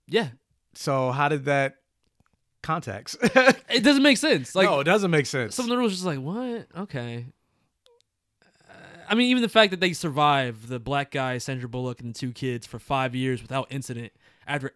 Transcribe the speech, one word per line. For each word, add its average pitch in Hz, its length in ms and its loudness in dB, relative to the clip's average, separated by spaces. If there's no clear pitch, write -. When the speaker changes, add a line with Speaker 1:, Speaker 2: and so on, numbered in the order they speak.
Speaker 1:
Yeah. 175 220 -2
Speaker 2:
So 131 380 -2
how 143 180 0
did 143 160 -4
that 139 300 0
contacts? 120 580 -8
<laughs> 247 40 2
Speaker 1:
It 240 140 0
doesn't 277 180 6
make 277 160 6
sense. 190 380 0
Like, 190 120 4
Speaker 2:
No, 143 120 2
it 139 60 0
doesn't 190 260 2
make 147 160 2
sense. 117 260 -4
Speaker 1:
Some 254 120 -4
of 233 40 -4
the 247 80 0
rules 240 140 2
are 190 40 -4
just 180 100 -6
like, 156 140 -2
"What? 226 460 -8
Okay." 120 520 -10
I 208 60 2
mean, 247 140 4
even 254 120 4
the 226 80 2
fact 214 220 6
that 180 100 -4
they 180 120 2
survived, 135 760 0
the 127 100 -6
black 139 320 -4
guy, 131 280 -4
Sandra 123 280 -8
Bullock, 127 320 -6
and 120 140 -12
the - 60 -18
two 123 120 -6
kids 120 360 -6
for 120 120 -14
five 131 360 -4
years 127 260 -2
without 127 300 -8
incident 120 420 -10
after 139 280 -6